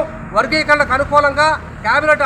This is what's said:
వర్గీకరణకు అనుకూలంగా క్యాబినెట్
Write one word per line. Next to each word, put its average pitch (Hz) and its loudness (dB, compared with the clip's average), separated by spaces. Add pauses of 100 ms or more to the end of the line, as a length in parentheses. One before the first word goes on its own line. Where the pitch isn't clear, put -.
(360)
వర్గీకరణకు 294 0
అనుకూలంగా 285 2 (360)
క్యాబినెట్ 294 2